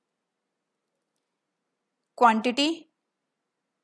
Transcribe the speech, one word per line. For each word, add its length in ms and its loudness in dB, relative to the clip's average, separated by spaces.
quantity 520 0